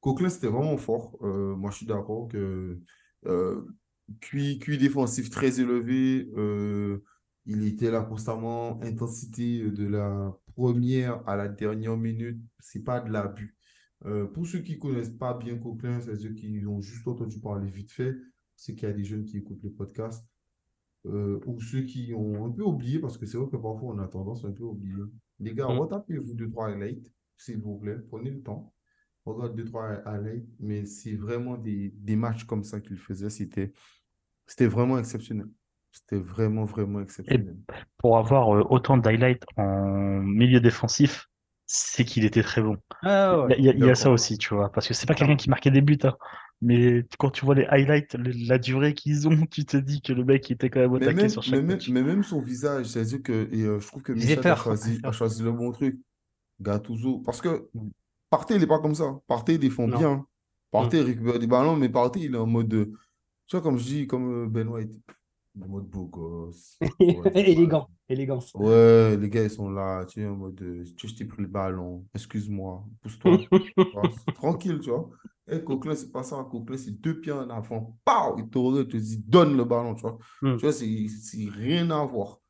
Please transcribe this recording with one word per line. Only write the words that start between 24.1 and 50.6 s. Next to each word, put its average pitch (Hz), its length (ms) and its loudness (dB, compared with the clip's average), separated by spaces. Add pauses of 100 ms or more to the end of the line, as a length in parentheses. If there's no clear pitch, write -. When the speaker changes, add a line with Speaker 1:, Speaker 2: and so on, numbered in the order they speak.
Speaker 1:
à 104 40 -10
un 98 40 -10
peu 107 100 -14
oublier. 98 400 -10 (400)
Les 110 120 -10
gars, 131 140 -4
Speaker 2:
Mm. 123 100 0
Speaker 1:
retapez-vous 160 560 -6
deux, 113 160 -8
trois 113 180 -8
highlights, 101 420 -10 (280)
s'il 110 220 -12
vous 101 180 -10
plaît. 104 180 -8 (140)
Prenez 117 200 -10
le 135 120 -14
temps. - 320 -14 (500)
Regarde 113 320 -8
deux, 113 80 -8
trois 113 220 -10 (180)
highlights, 107 420 -8 (120)
mais 104 260 -6
c'est 107 300 -12
vraiment 120 420 -6
des, 101 400 -8
des 104 200 -4
matchs 113 280 -2
comme - 180 -6
ça 104 180 -10
qu'il 98 180 -14
faisait. 98 320 -10
C'était, 104 420 -6 (760)
c'était - 200 2
vraiment 123 320 2
exceptionnel. 110 480 -8 (460)
C'était - 280 -6
vraiment, 107 460 -2
vraiment 101 340 -4
Speaker 2:
Et 98 40 -8
Speaker 1:
exceptionnel. 101 520 -2 (400)
Speaker 2:
pour 117 220 6
avoir, 113 360 6
euh, 104 140 8
autant 127 300 6
d'highlights 117 460 4 (120)
en 98 640 0
milieu 117 400 8
défensif, 120 680 4 (380)
c'est - 400 -2
qu'il 110 220 2
était 110 160 4
très - 180 0
bon. 110 160 0 (260)
Speaker 3:
Ah 185 440 4
ouais. 127 120 6
Speaker 2:
Il 135 60 4
y 131 60 10
a, - 20 6
il - 60 2
y - 40 4
a, 127 40 8
il - 20 10
y - 20 10
a 123 40 8
ça 117 100 0
Speaker 1:
D'accord. 131 100 8
Speaker 2:
aussi, 113 220 0
tu - 160 -6
vois, 101 180 0
parce - 160 -2
que - 60 -2
c'est - 140 -4
pas 160 80 4
Speaker 3:
Clairement. 143 220 4
Speaker 2:
quelqu'un 135 80 -2
qui - 40 0
marquait 131 220 4
des 135 100 8
buts, 143 240 6
hein. 131 120 4 (460)
Mais 120 440 6 (120)
quand 139 120 2
tu - 160 -4
vois 139 80 6
les 135 100 6
highlights, 143 520 4
le, 123 160 -2 (140)
la 127 120 4
durée 131 340 2
qu'ils 147 340 0
ont, 156 200 6
tu 151 180 -4
te 139 140 0
dis 139 240 -2
que - 100 -4
le 123 140 0
mec, 135 240 4
il - 20 0
était 127 160 0